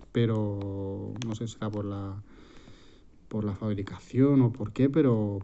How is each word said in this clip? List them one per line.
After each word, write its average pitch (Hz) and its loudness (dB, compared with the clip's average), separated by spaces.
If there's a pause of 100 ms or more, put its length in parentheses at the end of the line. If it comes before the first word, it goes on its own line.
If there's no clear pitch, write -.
(120)
pero 101 -2 (140)
no 110 -4
sé, 113 -6
será 107 -6
por 104 -4
la, 98 -8 (1080)
por 107 -4
la 101 -4
fabricación 117 2
o 117 4
por - -6
qué, 135 4
pero, 113 2